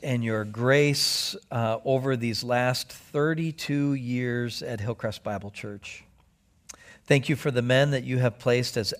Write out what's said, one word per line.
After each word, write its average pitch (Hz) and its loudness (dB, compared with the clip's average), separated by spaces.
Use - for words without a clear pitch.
and 123 0
your 110 0
grace, 135 2
uh, 113 0
over 131 2
these 113 -2
last 123 0
thirty-two 151 0
years 123 -2
at 113 -6
Hillcrest 110 -4
Bible 101 -6
Church. - -14
Thank 139 4
you 151 2
for - -4
the 123 0
men 131 4
that 127 0
you 127 -2
have 123 2
placed 120 2
as 107 -2